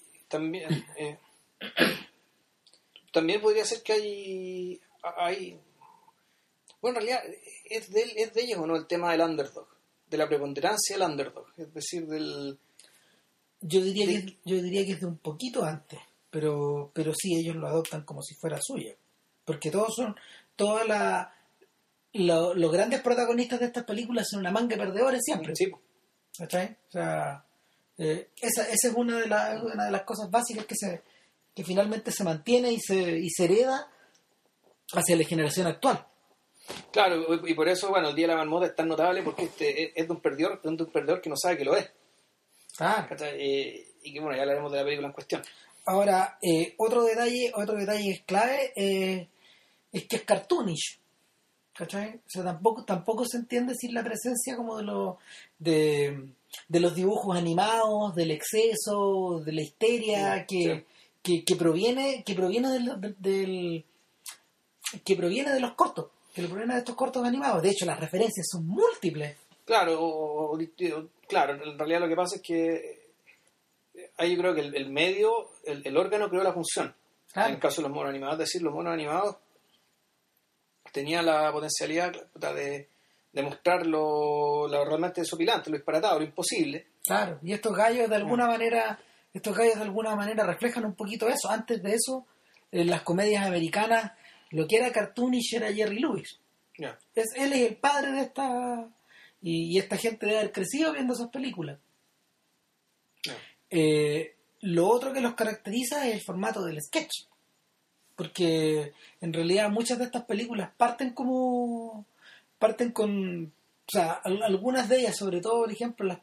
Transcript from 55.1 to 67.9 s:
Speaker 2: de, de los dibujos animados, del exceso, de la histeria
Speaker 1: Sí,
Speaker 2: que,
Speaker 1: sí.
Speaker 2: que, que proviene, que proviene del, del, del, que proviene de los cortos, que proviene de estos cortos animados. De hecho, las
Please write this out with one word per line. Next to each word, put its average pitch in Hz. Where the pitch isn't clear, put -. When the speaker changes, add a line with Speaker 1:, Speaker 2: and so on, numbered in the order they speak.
Speaker 2:
de, 147
de 170
los 175
dibujos 190
animados, 208
del 165
exceso, 202
de 156
la 156
histeria 208
Speaker 1:
Sí, -
Speaker 2:
que, 170
Speaker 1:
sí. 156
Speaker 2:
que, 170
que 180
proviene, 240
que 202
proviene 202
del, 247
del, 202
del, 185
que 190
proviene 214
de 262
los 240
cortos, -
que 180
proviene 214
de 240
estos 240
cortos 254
animados. 240
De 190
hecho, 202
las 165